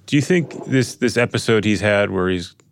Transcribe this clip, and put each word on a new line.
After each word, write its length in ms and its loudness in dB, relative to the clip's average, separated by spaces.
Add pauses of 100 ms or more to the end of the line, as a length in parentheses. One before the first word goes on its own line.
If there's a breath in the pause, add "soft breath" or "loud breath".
Do 100 -2
you 60 4
think 440 -2
this, 300 0
this 220 -2
episode 480 0
he's 160 0
had 300 2
where 180 0
he's 260 -4 (160)